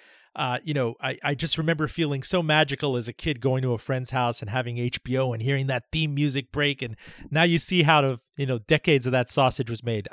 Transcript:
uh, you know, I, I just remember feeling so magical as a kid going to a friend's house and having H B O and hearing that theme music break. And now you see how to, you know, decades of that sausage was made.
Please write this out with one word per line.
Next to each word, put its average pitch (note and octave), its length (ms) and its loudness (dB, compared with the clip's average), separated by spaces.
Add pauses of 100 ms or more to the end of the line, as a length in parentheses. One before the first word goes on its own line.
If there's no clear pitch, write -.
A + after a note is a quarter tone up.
(360)
uh, B2 280 -2
you D3+ 120 -2
know, A#2+ 260 0
I, C3 220 -4
I D3 100 0
just D3 240 -2
remember D#3 300 0
feeling C#3+ 360 -2
so F#3 180 0
magical D3+ 540 2
as A#2 120 -4
a A2+ 60 -8
kid C#3+ 280 -4
going C3 220 0
to B2+ 100 0
a - 60 0
friend's B2+ 320 -6
house B2 300 0
and G#2+ 80 -8
having A#2+ 280 -4
H B2 260 -4
B B2+ 140 -2
O C3 160 0
and A2+ 80 -6
hearing C3+ 260 0
that B2+ 240 -2
theme D#3 220 0
music C#3 380 0
break. C#3+ 320 -2
And A2+ 120 -8 (360)
now D#3 120 4
you E3+ 140 4
see F3+ 240 2
how D3+ 200 6
to, C3+ 180 0 (180)
you C#3 80 -4
know, B2+ 140 -2
decades C#3 480 2
of B2+ 40 0
that B2+ 180 2
sausage B2+ 420 0
was A#2 120 -8
made. A2+ 300 -4